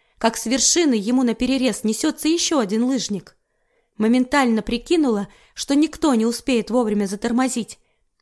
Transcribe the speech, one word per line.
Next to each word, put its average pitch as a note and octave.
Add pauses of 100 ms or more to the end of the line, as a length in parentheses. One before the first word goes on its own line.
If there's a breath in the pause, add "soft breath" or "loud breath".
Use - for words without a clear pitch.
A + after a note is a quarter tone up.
(180)
как A3+
с -
вершины C4+
ему A#3
наперерез B3
несется D4
еще E4
один A3
лыжник. A#3 (600)
Моментально B3
прикинула, A#3+ (260 soft breath)
что -
никто D4+
не A3
успеет A#3
вовремя G#3+
затормозить. A#3 (420)